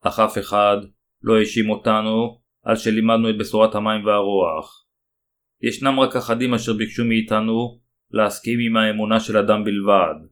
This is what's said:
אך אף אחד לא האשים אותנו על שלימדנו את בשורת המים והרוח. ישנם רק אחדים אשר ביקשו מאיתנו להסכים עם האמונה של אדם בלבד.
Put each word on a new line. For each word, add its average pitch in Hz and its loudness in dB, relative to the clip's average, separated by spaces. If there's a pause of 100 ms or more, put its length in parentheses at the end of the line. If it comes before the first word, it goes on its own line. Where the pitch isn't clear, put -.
אך - -4
אף 110 0
אחד 101 2 (460)
לא 110 2
האשים 107 0
אותנו 110 -2 (220)
על 110 0
שלימדנו 113 0
את 107 -2
בשורת 107 2
המים 107 -2
והרוח. 98 -2 (760)
ישנם 135 -2
רק 131 0
אחדים 120 -2
אשר 113 -2
ביקשו 110 -4
מאיתנו 113 -2 (300)
להסכים 110 -2
עם 113 0
האמונה 107 0
של 110 -2
אדם 104 2
בלבד. 98 2 (180)